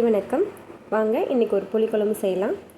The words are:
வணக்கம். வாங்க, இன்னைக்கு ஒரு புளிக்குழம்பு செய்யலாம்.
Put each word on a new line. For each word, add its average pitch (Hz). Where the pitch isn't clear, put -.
வணக்கம். 233
வாங்க, 220
இன்னைக்கு 220
ஒரு 196
புளிக்குழம்பு 214
செய்யலாம். 196